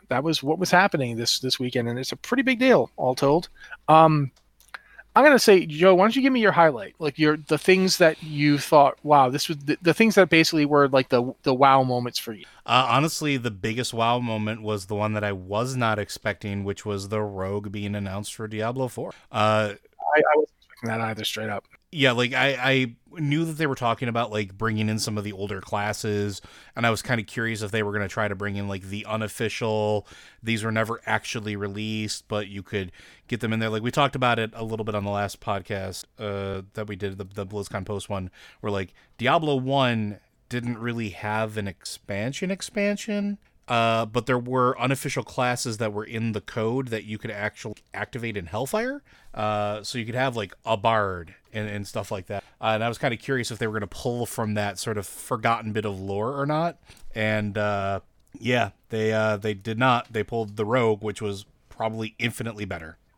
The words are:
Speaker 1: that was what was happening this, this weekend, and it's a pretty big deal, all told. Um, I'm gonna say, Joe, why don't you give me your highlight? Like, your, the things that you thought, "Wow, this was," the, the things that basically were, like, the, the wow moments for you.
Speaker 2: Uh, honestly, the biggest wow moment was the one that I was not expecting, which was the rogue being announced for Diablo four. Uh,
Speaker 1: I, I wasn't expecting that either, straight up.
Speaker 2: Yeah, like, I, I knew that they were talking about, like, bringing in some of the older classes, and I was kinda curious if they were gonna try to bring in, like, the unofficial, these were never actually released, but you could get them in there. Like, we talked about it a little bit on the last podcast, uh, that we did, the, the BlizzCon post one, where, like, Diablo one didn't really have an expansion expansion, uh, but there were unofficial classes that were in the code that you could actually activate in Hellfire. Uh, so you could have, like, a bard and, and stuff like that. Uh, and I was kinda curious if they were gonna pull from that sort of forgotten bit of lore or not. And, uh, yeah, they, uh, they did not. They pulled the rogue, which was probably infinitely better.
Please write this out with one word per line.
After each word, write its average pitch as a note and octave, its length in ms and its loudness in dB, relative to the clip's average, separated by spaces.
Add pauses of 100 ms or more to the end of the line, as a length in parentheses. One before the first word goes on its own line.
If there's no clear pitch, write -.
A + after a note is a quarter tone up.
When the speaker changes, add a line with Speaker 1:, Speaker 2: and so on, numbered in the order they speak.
Speaker 1:
that B2+ 160 0
was D#3+ 180 0
what D#3 180 0
was F3+ 120 0
happening D#3 460 4
this, A#2 220 0
this B2+ 200 -2
weekend, B2 300 -2
and A#2+ 100 -4
it's C3 140 -6
a - 20 -8
pretty - 280 -2
big B3 140 2
deal, A3+ 380 6
all B2+ 200 0
told. C#3+ 340 2 (400)
Um, D#3 420 8 (840)
I'm A#3 80 8
gonna C#4+ 140 10
say, F#3 300 8
Joe, D#3+ 260 6
why F3+ 120 8
don't A3+ 100 2
you C4+ 80 2
give C4 100 4
me B3+ 60 2
your G3+ 140 4
highlight? D3+ 440 4
Like, D#3 220 -4
your, D3+ 180 4
the D3+ 220 -2
things F#3 380 4
that D#3+ 260 4
you D3 340 2
thought, C#3 460 6
"Wow, C#3+ 260 6
this C3+ 180 -2
was," D#3 120 -4
the, C#3+ 200 -2
the E3 140 4
things A3+ 220 4
that F#3 160 8
basically D#3+ 340 4
were, C#3+ 220 6
like, C3 220 4
the, B2 340 2
the C#3 100 2
wow C3+ 300 6
moments B2 340 -2
for - 160 -8
you. F#2 120 -16 (200)
Speaker 2:
Uh, B2 240 4
honestly, C#3+ 480 2
the A#2 140 -2
biggest A2 420 -4
wow A#2 240 2
moment A2 460 -4
was G#2 240 -4
the G#2+ 80 -4
one G#2+ 180 0
that G#2 100 -2
I G#2 80 -2
was G2+ 440 -4
not A2 240 0
expecting, G2+ 640 -6
which G2 200 -6
was G2 260 -6
the G#2+ 120 -2
rogue G2+ 500 -6
being G2+ 220 -6
announced G2+ 400 -6
for A2 140 -10
Diablo A#2 400 -4
four. C#3 240 -8 (200)
Uh, G#2+ 440 2 (400)
Speaker 1:
I, D3+ 40 6
I D3+ 160 4
wasn't D3+ 140 2 (160)
expecting - 220 -12
that A2+ 140 -2
either, G#2+ 240 -6
straight G#2+ 260 -6
up. G2+ 140 -8 (300)
Speaker 2:
Yeah, C3+ 180 4
like, B2 200 0
I, C3 220 2
I B2+ 400 0 (260)
knew D3 240 0
that D#3+ 80 -6
they D3+ 140 -2
were C3+ 80 -2
talking A#2+ 340 -2
about, A#2 220 -2
like, G#2 260 -4
bringing A2 320 0
in A2 80 0
some G#2+ 180 -4
of G#2 80 -4
the G#2 100 -6
older G2 280 -6
classes, G#2 800 -2 (340)
and A#2 120 0
I - 20 4
was G#2+ 140 -2
kinda A#2+ 180 -2
curious A2+ 400 -6
if G#2+ 80 -6
they A2 140 0
were G2+ 80 -2
gonna G#2 160 -4
try G#2+ 200 -2
to G2+ 60 -4
bring G2+ 220 -6
in, G2+ 120 -6
like, G2 140 -6
the G2 240 -10
unofficial, G#2+ 1000 -2 (340)
these A2 220 -2
were A2 80 -2
never A2 340 -2
actually G#2+ 500 -4
released, G#2+ 720 -6
but G#2 200 -4
you G2 160 -12
could F#2+ 280 -6 (360)
get A#2 140 -4
them A2 120 -2
in A2 60 0
there. A2+ 100 0
Like, A2 140 -2
we A#2+ 80 -2
talked C#3 240 0
about B2 240 2
it A2+ 160 -2
a A2+ 80 -8
little A2 200 -6
bit G#2+ 120 -4
on G#2 80 -2
the G2+ 80 -4
last G2+ 280 -4
podcast, F#2+ 640 -8 (120)
uh, G2 460 -6 (100)
that G#2+ 140 -8
we G#2 80 -8
did, G2 240 -8
the, G2 60 -8
the G2 200 -10
BlizzCon G2+ 400 -8
post G2+ 240 -8
one, F#2+ 220 -6 (300)
where, G#2+ 100 -4
like, G2 240 -4 (240)
Diablo D3 360 2
one B2+ 640 0 (320)
didn't A#2+ 300 -6
really A#2 300 -4
have G#2+ 480 -4
an G2+ 100 -4
expansion G#2+ 800 -8
expansion, G3+ 880 -4 (300)
uh, A2+ 400 2
but A2+ 180 -2
there B2+ 140 2
were B2 400 2
unofficial C3+ 440 -2
classes B2 540 -2
that G#2+ 160 -2
were G#2 100 -6
in A2+ 280 -4
the G#2 100 -4
code B2 460 -2
that A2+ 160 -6
you G#2+ 160 -8
could A2 120 -10
actually G#2 440 -8 (180)
activate A2 420 -8
in F2+ 120 -8
Hellfire. A3 560 -4 (300)
Uh, G#2+ 500 -2
so - 140 -8
you A#2 80 -4
could A2+ 100 -6
have, B2+ 200 0
like, G#2 180 -6 (100)
a A2+ 140 0
bard G2 560 0 (200)
and, G#2+ 140 -6
and G#2 200 -8
stuff G#2 240 -8
like G2 160 -8
that. G2+ 160 -8 (180)
Uh, A2 140 0
and G#2+ 80 0
I A#2 40 0
was A#2 120 -4
kinda A#2+ 180 -2
curious B2+ 320 -4
if A2+ 80 -10
they A#2+ 80 -4
were G#2+ 80 -4
gonna G#2 140 -4
pull A#2+ 400 -4
from G#2+ 280 -4
that G#2 220 -2
sort A2 200 -4
of G2+ 100 -6
forgotten A2+ 640 -2
bit G#2 140 -2
of G2 140 -6
lore G#2 400 -4
or C#3 60 -2
not. D#3 320 -2 (380)
And, G#2+ 420 -2
uh, G2 440 -2 (380)
yeah, A#2+ 320 0 (180)
they, A2 220 0
uh, G#2+ 260 2
they G#2 180 -4
did G#2+ 240 -6
not. B2 340 2
They A2 100 0
pulled G#2+ 320 -4
the G#2+ 100 -2
rogue, A2 360 2
which G#2+ 180 -6
was G2+ 260 -6 (240)
probably A2 500 -6
infinitely A2+ 460 -4
better. E2 320 -10 (200)